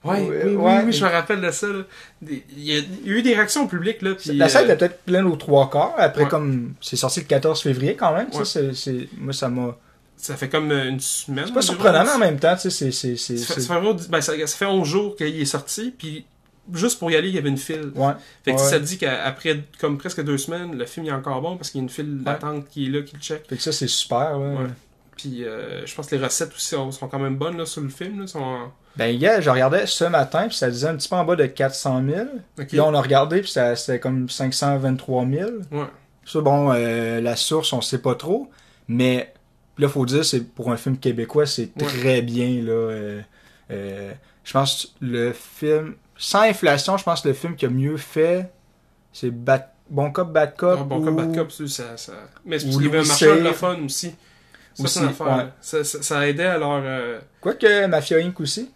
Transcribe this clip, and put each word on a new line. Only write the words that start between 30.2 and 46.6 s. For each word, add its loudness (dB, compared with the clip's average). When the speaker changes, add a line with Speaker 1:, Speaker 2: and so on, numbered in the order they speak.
Speaker 2:
puis -6
ça 0
disait -4
un -2
petit -6
peu 0
en 2
bas 2
de 4
quatre 0
cent 0
mille. -2
Speaker 1:
Ok. -10
Speaker 2:
Puis 2
là, 6
on 4
a 4
regardé, 4
puis -8
ça, 2
c'était -4
comme -2
cinq -4
cent 0
vingt-trois 0
mille. -2
Speaker 1:
Ouais. -6
Speaker 2:
Ça, -2
bon, 4
euh, 0
la 0
source, 0
on 0
sait -2
pas 0
trop, -2
mais 0
là, 2
faut 0
dire, 2
c'est, 0
pour -6
un -2
film -2
québécois, 0
c'est -4
Speaker 1:
Ouais. -2
Speaker 2:
très 2
bien, 0
là. -2
Euh, -4
euh, -10
je -16
pense 0
que -8
le -2
film, -2
sans 2
inflation, 4